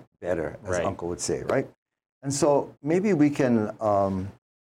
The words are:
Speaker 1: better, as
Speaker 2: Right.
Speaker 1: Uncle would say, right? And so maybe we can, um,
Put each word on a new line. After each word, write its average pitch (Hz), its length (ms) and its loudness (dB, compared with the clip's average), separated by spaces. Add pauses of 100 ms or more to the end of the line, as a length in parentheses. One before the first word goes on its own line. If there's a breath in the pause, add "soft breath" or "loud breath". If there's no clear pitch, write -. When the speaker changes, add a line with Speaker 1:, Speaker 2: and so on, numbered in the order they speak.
(200)
Speaker 1:
better, 82 440 -4
as 95 60 -8
Speaker 2:
Right. 87 140 -2
Speaker 1:
Uncle 90 240 -6
would 87 120 -8
say, 71 220 -4
right? 127 260 -2 (540)
And 139 100 -6
so 143 500 2
maybe 185 300 0
we 147 180 6
can, 120 500 2
um, 98 500 0 (380)